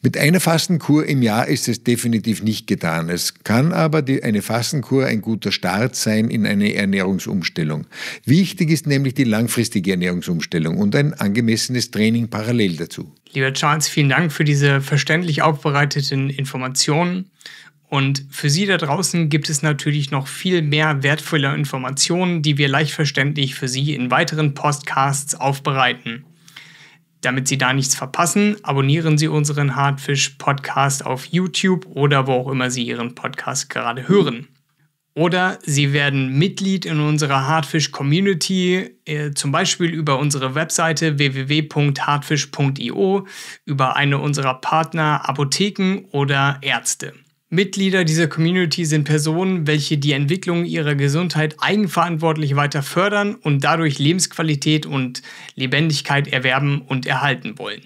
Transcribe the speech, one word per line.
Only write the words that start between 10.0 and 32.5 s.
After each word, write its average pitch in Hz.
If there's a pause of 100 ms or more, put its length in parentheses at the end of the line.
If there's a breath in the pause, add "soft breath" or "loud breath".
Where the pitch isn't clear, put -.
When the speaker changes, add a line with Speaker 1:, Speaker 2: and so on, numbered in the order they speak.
Speaker 1:
und 104
ein 143
angemessenes 113
Training 113
parallel 107
dazu. 85 (200)
Speaker 2:
Lieber 135
Charles, 147
vielen 147
Dank 147
für 156
diese 143
verständlich 156
aufbereiteten 143
Informationen. 143 (600 loud breath)
Und 139
für -
Sie 175
da 190
draußen 165
gibt 147
es 147
natürlich 147
noch 139
viel 185
mehr 151
wertvolle 143
Informationen, 151
die 147
wir 143
leicht 143
verständlich 139
für 135
Sie 135
in 123
weiteren 151
Podcasts 139
aufbereiten. 131 (1000 loud breath)
Damit 131
Sie 135
da 127
nichts 135
verpassen, 202
abonnieren 147
Sie 156
unseren 147
Hartfisch-Podcast 139
auf 127
YouTube 185
oder 139
wo 135
auch 127